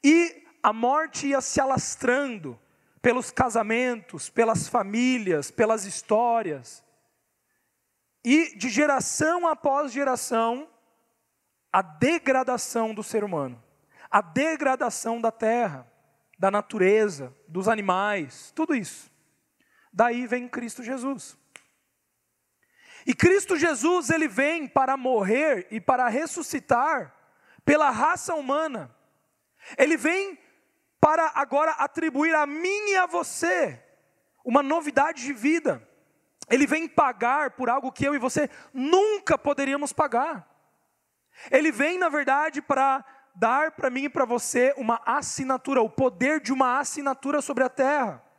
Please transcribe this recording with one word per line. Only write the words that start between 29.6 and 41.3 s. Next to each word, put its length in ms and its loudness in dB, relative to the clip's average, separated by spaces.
ele 200 6
vem 420 -2
para 340 4
agora 380 0
atribuir 600 -2
a 120 2
mim 440 -4
e 60 2
a 100 2
você 760 -4
uma 180 0
novidade 600 -2
de 100 -10
vida. 540 -4
Ele 180 2
vem 200 -2
pagar 680 0
por 160 -6
algo 220 -2
que 160 -6
eu 80 0
e 40 -2
você 300 -2
nunca 640 2
poderíamos 560 -2
pagar. 560 -2